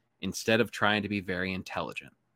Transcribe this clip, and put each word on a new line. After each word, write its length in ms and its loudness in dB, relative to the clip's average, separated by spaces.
instead 400 2
of 100 2
trying 320 2
to 60 -4
be 100 0
very 340 -2
intelligent." 600 -6